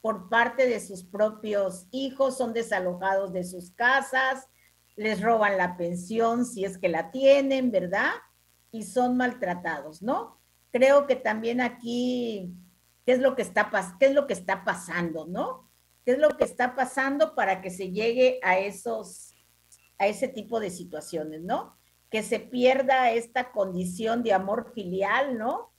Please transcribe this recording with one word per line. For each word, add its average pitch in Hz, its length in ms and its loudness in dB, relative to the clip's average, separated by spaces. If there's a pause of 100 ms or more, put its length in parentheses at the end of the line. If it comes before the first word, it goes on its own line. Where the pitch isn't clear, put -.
por 208 280 -6
parte 247 400 2
de 226 100 0
sus 190 240 -12
propios 208 880 -2
hijos, 262 480 -2
son 226 140 -2
desalojados 190 800 -2
de 180 100 -4
sus 180 300 -12
casas, 262 720 0 (480)
les 214 280 -2
roban 214 340 4
la 180 200 0
pensión 220 720 -2
si 190 180 -6
es 185 140 -6
que 185 100 -2
la 165 220 -2
tienen, 269 600 4
¿verdad? 196 380 0 (600)
Y 220 140 -10
son 247 320 2
maltratados, 175 880 -4
¿no? 320 360 -4 (320)
Creo 277 360 6
que 262 80 2
también 233 460 -2
aquí, 240 920 -4 (540)
¿qué 247 60 6
es 254 80 4
lo 262 160 4
que 233 60 -2
está 214 280 0
pas-, 190 280 -4
qué 269 80 6
es 269 60 6
lo 285 140 4
que 220 60 -4
está 190 320 -4
pasando, 170 600 -4
no? 208 460 -8 (340)
¿Qué 247 60 2
es 262 80 4
lo 302 120 6
que - 120 0
está 247 320 0
pasando 277 600 0
para 190 260 0
que 190 80 -8
se 180 220 -8
llegue 247 500 2
a 185 160 4
esos, - 760 -8 (640)
a 202 100 2
ese 214 180 -2
tipo 220 320 -6
de 202 120 -4
situaciones, 156 720 -10
no? 240 360 -4 (320)
Que 214 140 -4
se 214 160 -2
pierda 254 720 4
esta 233 400 -4
condición 190 720 -2
de 220 80 2
amor 196 420 0
filial, 208 640 -2
¿no? 302 400 -6